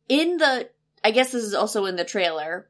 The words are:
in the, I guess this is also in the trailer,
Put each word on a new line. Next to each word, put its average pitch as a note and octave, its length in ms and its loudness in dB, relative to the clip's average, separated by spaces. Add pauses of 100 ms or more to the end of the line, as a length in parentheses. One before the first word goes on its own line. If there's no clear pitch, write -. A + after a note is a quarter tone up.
in D#4+ 300 2
the, C4+ 320 0 (340)
I A3 80 4
guess B3+ 220 2
this A#3 100 -2
is G#3 100 -6
also G#3 320 0
in F#3 120 -4
the F3 80 -2
trailer, E3 640 -4